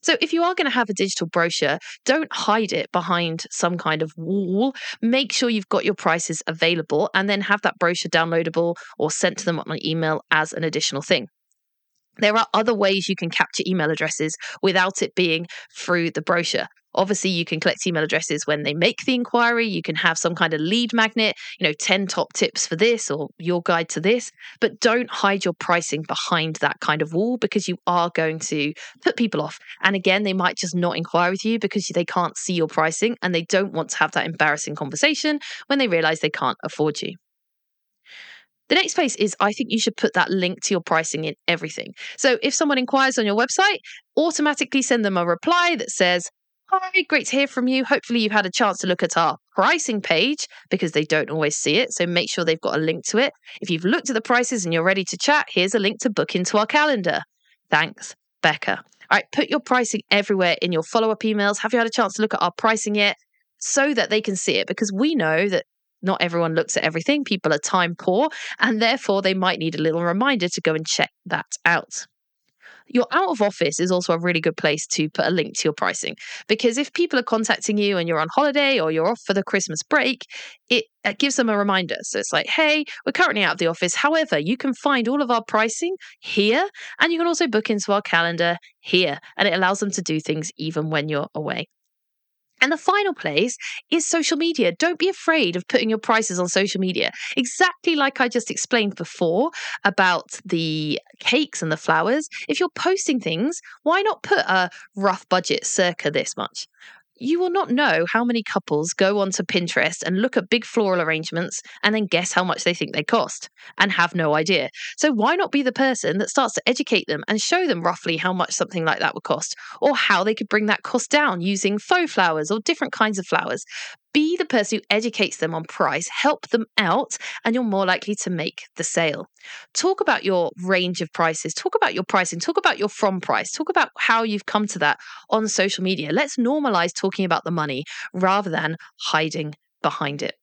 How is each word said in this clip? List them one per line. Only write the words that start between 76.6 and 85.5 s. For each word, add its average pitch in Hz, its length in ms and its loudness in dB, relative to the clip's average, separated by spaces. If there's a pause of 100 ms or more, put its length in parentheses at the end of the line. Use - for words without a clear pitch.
if 285 160 -2
people 339 280 0
are - 20 -4
contacting 220 560 0
you 202 200 2
and 165 100 -2
you're 160 100 2
on 156 160 0
holiday 277 460 2
or 160 100 2
you're 160 160 0
off 226 180 -2
for - 80 -2
the 190 120 2
Christmas 180 340 -2 (100)
break, 262 360 0 (440)
it, 233 180 2 (180)
it 202 140 -2
gives 277 180 0
them 240 120 2
a 208 80 2
reminder. 190 460 0
So - 160 -6
it's - 140 -4
like, 160 160 0
"Hey, 302 360 2 (220)
we're 269 60 -2
currently 220 320 2
out 160 80 2
of 180 60 -4
the 170 100 2
office. 170 260 -2
However, 294 460 2
you 190 160 -2
can 269 180 -4
find 262 320 0
all 285 160 0
of 240 80 -2
our 233 160 0
pricing 226 480 0 (240)